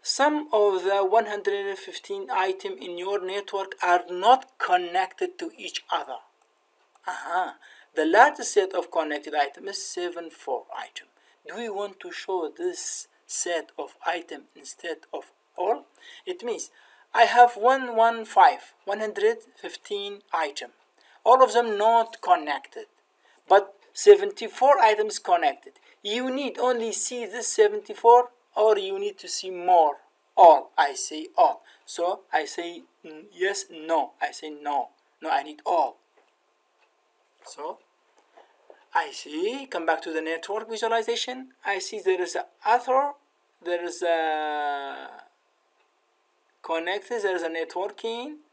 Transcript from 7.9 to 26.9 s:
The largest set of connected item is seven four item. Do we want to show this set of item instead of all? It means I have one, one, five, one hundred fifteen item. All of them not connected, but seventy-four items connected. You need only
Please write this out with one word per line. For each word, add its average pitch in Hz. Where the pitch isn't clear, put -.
The 156
largest 233
set 185
of 170
connected 151
item 147
is 196
seven 339
four -
item. -
Do 160
we 233
want 202
to 180
show 175
this -
set 170
of 143
item 165
instead -
of -
all? 208
It 180
means 220
I 233
have 240
one, 247
one, 226
five, -
one 202
hundred 214
fifteen 202
item. 135
All 254
of 254
them 226
not 226
connected, -
but 202
seventy-four 202
items 214
connected. 165
You 247
need 269
only 233